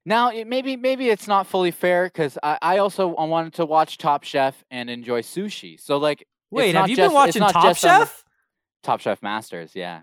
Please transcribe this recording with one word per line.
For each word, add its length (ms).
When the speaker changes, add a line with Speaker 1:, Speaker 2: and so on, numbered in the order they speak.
Speaker 1:
Now, 240
it 160
maybe, 300
maybe 340
it's 180
not 180
fully 240
fair 380
'cause 340
I, 200
I 160
also 300
wanted 460
to 120
watch 320
Top 260
Chef 460
and 180
enjoy 340
sushi. 580
So, 180
like, 240
it's 60
Speaker 2:
Wait, 220
Speaker 1:
not 100
Speaker 2:
have 80
you 60
Speaker 1:
just, 80
Speaker 2:
been 60
Speaker 1:
it's 40
Speaker 2:
watching 260
Speaker 1:
not 120
Speaker 2:
Top 120
Speaker 1:
just 200
on 160
the 60
Speaker 2:
Chef? 180
Speaker 1:
Top 180
Chef 220
Masters, 520
yeah. 280